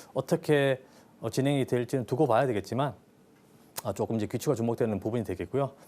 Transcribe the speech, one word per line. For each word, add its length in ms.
어떻게, 680
어, 80
진행이 360
될지는 400
두고 200
봐야 220
되겠지만, 480
아, 100
조금 220
이제 100
귀추가 300
주목되는 440
부분이 260
되겠고요. 480